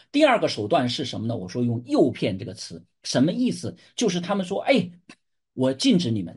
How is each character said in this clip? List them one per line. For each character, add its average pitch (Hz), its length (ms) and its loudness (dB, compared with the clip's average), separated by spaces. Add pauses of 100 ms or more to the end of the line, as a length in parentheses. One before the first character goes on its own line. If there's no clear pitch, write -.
(120)
第 285 120 4
二 247 160 4
个 156 80 0
手 107 200 -4
段 135 200 2
是 - 160 -4
什 - 160 -8
么 110 60 -4
呢？ 117 100 -4
我 92 120 -8
说 123 140 -4
用 120 240 0
诱 247 240 4
骗 101 280 -4
这 110 60 -10
个 92 100 -12
词， - 280 -16 (200)
什 143 200 2
么 165 100 4
意 240 180 0
思？ - 260 -6 (180)
就 233 140 0
是 175 120 -2
他 190 140 -2
们 190 120 -2
说 196 180 -4
，“哎， 262 260 2 (640)
我 127 180 0
禁 185 280 2
止 131 120 0
你 107 120 0
们， 85 140 -10